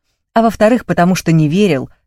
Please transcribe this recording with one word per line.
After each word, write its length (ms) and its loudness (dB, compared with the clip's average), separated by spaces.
а 80 0
во-вторых, 460 0
потому 280 0
что 160 -4
не 160 2
верил 440 -2